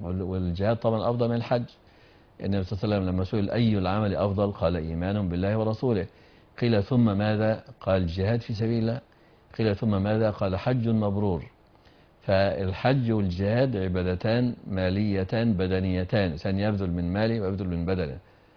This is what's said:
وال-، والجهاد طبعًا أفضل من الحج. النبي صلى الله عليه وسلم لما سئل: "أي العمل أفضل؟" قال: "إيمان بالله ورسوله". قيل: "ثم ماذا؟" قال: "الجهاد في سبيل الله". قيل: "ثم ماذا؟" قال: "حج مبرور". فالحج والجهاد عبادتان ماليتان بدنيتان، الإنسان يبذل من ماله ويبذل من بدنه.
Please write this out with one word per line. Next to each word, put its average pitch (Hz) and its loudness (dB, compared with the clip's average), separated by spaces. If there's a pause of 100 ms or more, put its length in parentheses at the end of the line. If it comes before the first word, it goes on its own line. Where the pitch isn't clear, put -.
وال-، 90 -4
والجهاد 92 0
طبعًا 110 0
أفضل 120 0
من 120 0
الحج. 120 0 (760)
النبي 98 0
صلى 92 -6
الله 107 2
عليه 95 2
وسلم 92 0
لما 92 0
سئل: 101 0
"أي 110 2
العمل 95 0
أفضل؟" 101 0
قال: 87 0
"إيمان 87 -2
بالله 98 0
ورسوله". 110 0 (540)
قيل: 113 4
"ثم 113 4
ماذا؟" 107 0 (160)
قال: 95 2
"الجهاد 95 0
في 117 -8
سبيل 113 0
الله". 113 -2 (580)
قيل: 107 2
"ثم 104 2
ماذا؟" 107 2
قال: 98 -2
"حج 127 0
مبرور". 104 0 (800)
فالحج 98 2
والجهاد 104 0
عبادتان 92 0 (120)
ماليتان 98 0
بدنيتان، 92 0
الإنسان 95 -2
يبذل 98 0
من 87 -2
ماله 113 0
ويبذل 95 -4
من 85 -2
بدنه. 87 -2 (380)